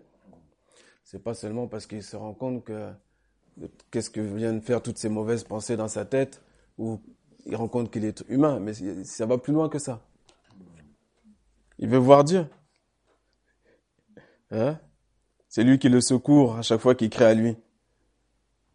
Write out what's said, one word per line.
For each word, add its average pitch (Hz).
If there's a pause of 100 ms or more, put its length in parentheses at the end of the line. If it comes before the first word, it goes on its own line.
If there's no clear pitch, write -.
(1040)
C'est -
pas 117
seulement 110
parce 107
qu'il 107
se -
rend 107
compte 127
que, 107 (960)
qu'est-ce 117
que 107
viennent 110
faire 113
toutes -
ces 113
mauvaises 110
pensées 110
dans 110
sa 104
tête, 135 (340)
ou 110 (460)
il -
rend 110
compte 120
qu'il 107
est 110
humain, 135
mais 104 (300)
ça -
va 123
plus 139
loin 156
que 151
ça. 123 (1700)
Il 110
veut 123
voir 139
Dieu. 170 (2000)
Hein ? 127 (680)
C'est -
lui 131
qui 135
le 123
secourt 127
à 117
chaque 113
fois 127
qu'il 113
crie 123
à 110
lui. 113 (1200)